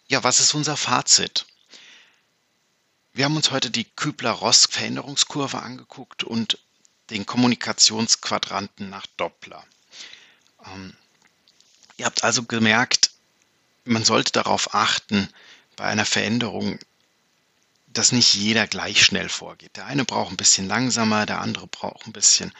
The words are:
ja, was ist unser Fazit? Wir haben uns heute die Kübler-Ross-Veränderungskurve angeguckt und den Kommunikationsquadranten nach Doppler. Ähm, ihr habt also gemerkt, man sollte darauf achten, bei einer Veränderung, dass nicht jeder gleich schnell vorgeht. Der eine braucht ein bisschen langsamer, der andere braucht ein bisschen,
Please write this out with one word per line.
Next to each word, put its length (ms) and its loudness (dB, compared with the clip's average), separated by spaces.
ja, 160 2
was 160 4
ist 140 4
unser 220 -2
Fazit? 680 0
Wir 140 0
haben 100 0
uns 140 0
heute 200 -2
die 140 -4
Kübler-Ross-Veränderungskurve 1800 -2
angeguckt 600 -14
und 340 -4
den 160 -6
Kommunikationsquadranten 1600 0
nach 160 -14
Doppler. 440 -8
Ähm, 300 -16
ihr 80 -2
habt 180 0
also 200 0
gemerkt, 640 2
man 200 0
sollte 280 2
darauf 420 0
achten, 540 0
bei 80 -10
einer 220 0
Veränderung, 720 -2
dass 240 0
nicht 200 6
jeder 340 2
gleich 380 2
schnell 240 2
vorgeht. 480 -12
Der 80 -14
eine 220 -2
braucht 240 -2
ein 80 -10
bisschen 300 2
langsamer, 580 0
der 140 -4
andere 260 -6
braucht 400 -12
ein 60 -16
bisschen, 460 2